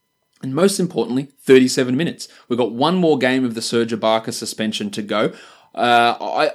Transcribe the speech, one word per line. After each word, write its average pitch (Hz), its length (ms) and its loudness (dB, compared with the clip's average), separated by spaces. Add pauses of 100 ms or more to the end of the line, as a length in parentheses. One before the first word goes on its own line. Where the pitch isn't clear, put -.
(420)
and 131 140 -8
most 196 240 2
importantly, 131 500 -2 (100)
thirty-seven 127 560 4
minutes. 156 320 -4 (200)
We've 120 100 -2
got 117 140 0
one 143 240 0
more 160 240 2
game 131 260 0
of 117 80 -4
the 110 80 -8
Serge 117 300 -2
Ibaka 110 420 0
suspension 107 560 -6
to 107 140 -8
go. 104 300 -2 (400)
Uh, 120 460 2
I, 147 360 -2